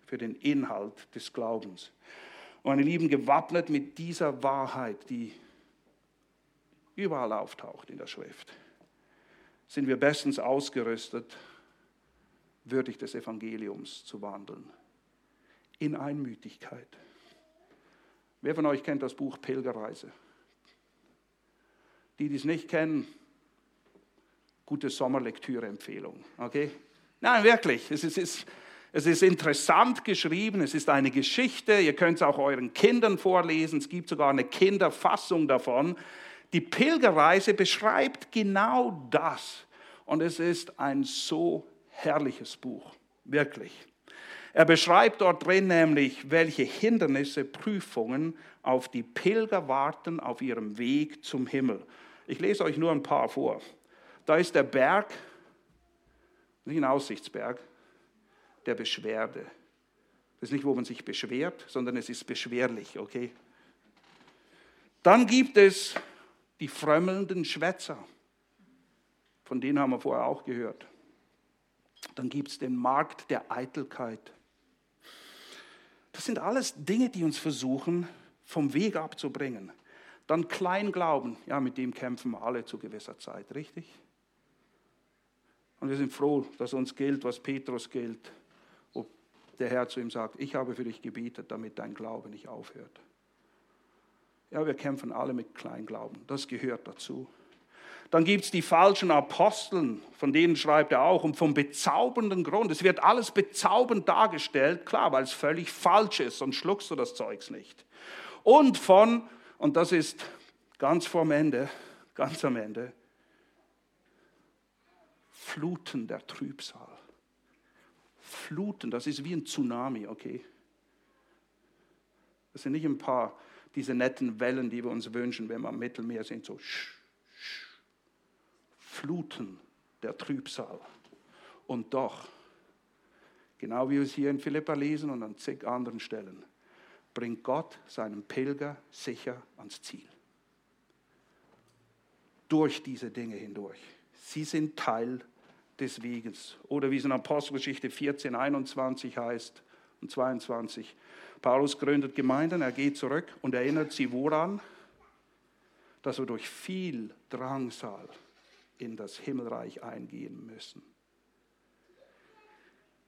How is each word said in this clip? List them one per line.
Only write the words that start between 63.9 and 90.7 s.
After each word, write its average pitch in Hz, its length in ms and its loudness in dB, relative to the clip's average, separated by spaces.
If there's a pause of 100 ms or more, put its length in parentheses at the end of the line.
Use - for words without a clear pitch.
Dann 226 240 10
gibt 254 320 4
es 196 380 8 (640)
die 151 80 -6
frömmelnden 180 800 2
Schwätzer. 160 520 -4 (1500)
Von 131 160 -6
denen 139 200 0
haben 139 100 2
wir 123 100 0
vorher 123 260 -2
auch 139 200 -2
gehört. 120 400 -8 (1300)
Dann 127 140 -6
gibt's 143 300 -6
den 127 160 -4
Markt 131 560 0
der 123 200 -4
Eitelkeit. 123 800 -8 (1800)
Das - 140 -12
sind 240 120 -2
alles 247 400 -2
Dinge, 220 320 0
die 185 140 -4
uns 151 160 0
versuchen, 139 680 -2 (380)
vom 147 280 -2
Weg 196 240 0
abzubringen. 135 720 -8 (560)
Dann 170 200 0
Kleinglauben, 175 880 -2 (100)
ja, 139 120 -2
mit 127 180 -2
dem 127 160 -4
kämpfen 123 380 -6
wir 104 120 -10
alle 117 220 -4
zu - 120 -12
gewisser 107 400 -16
Zeit, - 380 -16
richtig? 156 360 -14 (1900)
Und 135 100 -4
wir 135 80 -2
sind 139 160 -2
froh, 143 320 0 (140)
dass 123 160 -4
uns 131 200 -4
gilt, 139 280 -2
was 123 160 -4
Petrus 131 500 -8
gilt, 117 420 -10 (640)
wo - 160 -10 (480)
der 123 120 -4
Herr 123 180 0
zu 131 120 -10
ihm 120 120 -8
sagt, 113 280 -8
„Ich 139 140 -8
habe 127 220 -4